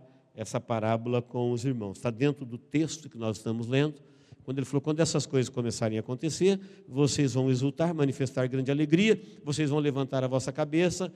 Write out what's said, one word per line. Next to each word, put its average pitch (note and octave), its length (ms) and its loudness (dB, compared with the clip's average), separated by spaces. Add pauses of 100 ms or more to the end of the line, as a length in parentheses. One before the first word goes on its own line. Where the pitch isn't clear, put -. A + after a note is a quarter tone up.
(380)
essa A#2 240 -6
parábola A2+ 600 0
com B2 300 -2
os A#2+ 140 -4
irmãos. A2 320 -4
Está A#2+ 140 -4
dentro C#3 340 -2
do A#2+ 140 -10
texto D3+ 500 -4
que - 80 -20
nós A2 200 -2
estamos A2+ 300 -4
lendo, D3 320 0 (460)
quando C3+ 140 -6
ele C3 60 -2
falou, C#3+ 140 -2
"Quando D#3 220 0
essas D#3 240 0
coisas C3 240 2
começarem A2+ 480 -2
a G#2+ 40 -2
acontecer, D#3+ 580 0 (280)
vocês C3+ 460 2
vão C3 160 2
exultar, C#3 440 2
manifestar C3 540 0
grande C3 220 -2
alegria, E3 500 4 (240)
vocês D3 280 0
vão D3+ 80 2
levantar C3+ 440 0
a B2+ 40 2
vossa C3 260 0
cabeça", E3 640 0